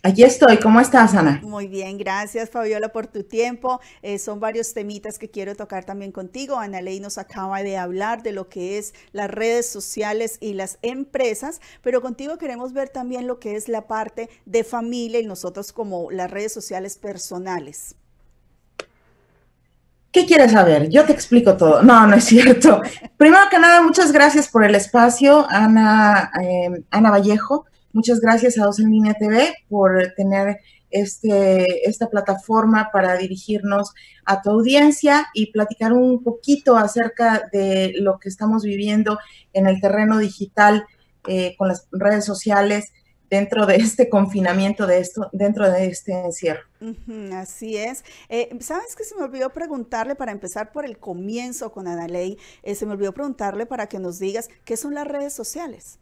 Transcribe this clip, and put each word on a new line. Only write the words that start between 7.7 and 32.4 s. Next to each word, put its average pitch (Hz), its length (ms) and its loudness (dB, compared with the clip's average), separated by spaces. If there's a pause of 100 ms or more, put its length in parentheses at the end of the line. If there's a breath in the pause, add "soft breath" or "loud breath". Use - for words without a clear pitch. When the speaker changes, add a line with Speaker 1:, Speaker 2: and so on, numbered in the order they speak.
Speaker 2:
hablar 196 460 -8
de 226 80 -8
lo 190 180 -14
que 190 300 -10
es - 160 -16 (160 soft breath)
las 202 180 -8
redes 233 400 -4
sociales 214 680 -8
y 214 140 -10
las 190 280 -12
empresas, 262 800 -8 (220 soft breath)
pero 247 180 -2
contigo 269 380 -12
queremos 254 340 -12
ver 269 160 -8
también 247 380 -10
lo 247 120 -10
que 208 160 -10
es 214 140 -12
la 214 160 -8
parte 220 460 -10 (160 soft breath)
de 226 160 -2
familia 233 560 -6
y 226 80 -6
nosotros 185 440 -14
como 185 380 -10
las 180 220 -8
redes 208 200 -10
sociales 190 460 -12
personales. 180 960 -14 (2250)
Speaker 1:
¿Qué 359 140 4
quieres 285 260 4
saber? 160 380 4
Yo 294 160 6
te 302 80 2
explico 233 420 4
todo. 156 280 4
No, 233 220 10
no 202 100 8
es - 100 6
cierto. 247 560 8 (180 loud breath)
<laughs> - 180 -20
Primero 339 320 10
que 370 100 4
nada, 349 220 8
muchas 339 300 4
gracias 294 380 4
por 214 160 4
el 208 100 4
espacio, 247 720 4
Ana, 214 840 4 (120)
eh, 180 460 -4
Ana 214 220 4
Vallejo. 208 540 0 (280)
Muchas 226 260 0
gracias 226 380 2
a 214 80 0
Dos 208 140 0
en 220 120 2
Línea 214 220 2
T 214 140 -4
V 254 260 0 (160)
por 185 480 0
tener 196 400 -2 (320 soft breath)
este, 190 1000 0
esta 220 200 -6
plataforma 214 840 0